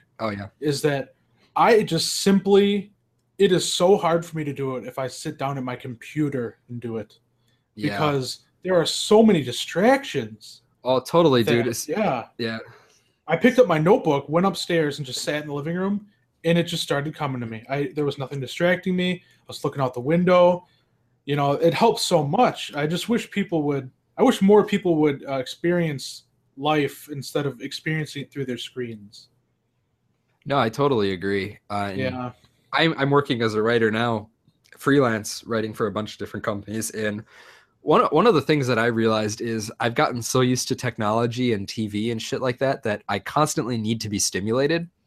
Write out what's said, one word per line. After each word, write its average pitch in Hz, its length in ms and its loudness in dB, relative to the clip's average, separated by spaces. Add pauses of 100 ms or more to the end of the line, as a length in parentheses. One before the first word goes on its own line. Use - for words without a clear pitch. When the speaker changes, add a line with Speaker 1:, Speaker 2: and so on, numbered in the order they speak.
(200)
Speaker 1:
Oh, 113 120 -4
yeah. 101 160 -10 (120)
Speaker 2:
is 143 220 -2
that 139 320 -2 (420)
I 214 280 6
just - 380 -2
simply, 196 680 4 (460)
it 190 160 4
is - 180 0
so 185 240 4
hard 170 300 0
for 160 100 -16
me 156 80 -4
to 143 100 -6
do 135 220 -6
it 120 100 -10
if 127 140 -10
I 131 80 -4
sit 139 300 -10
down 139 200 -4
at 131 60 -6
my 127 140 -6
computer 127 800 -6 (100)
and 120 140 -12
do 117 160 -8
it. - 220 -12 (560)
Speaker 1:
Yeah. 120 160 -4
Speaker 2:
Because 139 480 -2 (240)
there 185 120 0
are 160 100 4
so - 380 4
many 202 200 6
distractions. 143 1200 -2 (200)
Speaker 1:
Oh, 127 160 2
totally, 139 440 4
Speaker 2:
that, 127 80 2
Speaker 1:
dude. 120 160 2
It's 117 200 -4
Speaker 2:
yeah. 156 400 -2 (100)
Speaker 1:
Yeah. 113 220 -6 (680)
Speaker 2:
I 160 100 0
picked 247 220 4
up 220 80 8
my 170 100 2
notebook, 156 500 2
went 165 180 0
upstairs, 165 520 -2
and 147 80 -8
just 123 160 -10
sat 151 200 -4
in 151 60 -12
the 143 60 -8
living 147 220 -6
room, 202 320 -2 (360)
and 170 140 4
it 170 60 2
just 170 200 -6
started 147 320 -2
coming 135 240 -4
to 120 80 -8
me. 113 220 -10
I, 139 260 -4
there 147 100 -2
was 143 120 -4
nothing 139 240 -8
distracting 180 540 -2
me. 180 180 0
I - 340 -14
was - 160 -12
looking 143 180 -4
out 127 120 -2
the 123 80 -8
window. 175 640 4 (600)
You 143 120 -2
know, 143 160 2
it 160 200 2
helps - 300 2
so 160 240 2
much. 196 480 0
I 147 120 -2
just 160 200 -4
wish 226 240 -2
people 180 320 -2
would, 139 260 -4 (280)
I 180 60 4
wish 240 180 4
more 202 240 8
people 180 320 0
would, 147 300 2
uh, 139 100 -4
experience 165 840 -4 (340)
life 147 520 -2
instead 143 360 -6
of 131 160 -6
experiencing 151 640 -8
it - 80 -18
through 139 140 -8
their 123 120 -6
screens. 113 720 -14 (1160)
Speaker 1:
No, 139 120 0
I 117 120 2
totally 113 420 2
agree. 98 480 -4 (100)
Uh, 101 220 -4
and 95 60 -8
Speaker 2:
Yeah. 127 340 -6 (420)
Speaker 1:
I'm, 160 240 2
I'm 139 140 0
working 139 300 2
as 113 120 0
a 107 80 0
writer 113 300 2
now, 113 380 -2 (480)
freelance, 120 680 0
writing 110 280 -4
for 110 140 -4
a 101 40 -4
bunch 107 220 -6
of - 40 -18
different 101 260 -10
companies. 107 460 -6
And 107 340 -6 (580)
one, 160 240 4
one 175 220 4
of 226 60 6
the 151 80 4
things 147 260 2
that 120 120 2
I 117 80 2
realized 110 540 0
is 113 380 -4
I've 120 160 -2
gotten 127 260 0
so 127 200 0
used 127 260 0
to 135 80 -2
technology 120 800 -2
and 98 140 -4
T 110 200 -6
V 104 240 -4
and 113 100 -6
shit 113 200 -6
like 127 180 -2
that, 139 240 -2
that 107 240 -4
I 101 120 -4
constantly 139 580 -2
need 113 240 -2
to 104 80 -8
be 101 100 -2
stimulated. 135 720 0 (180)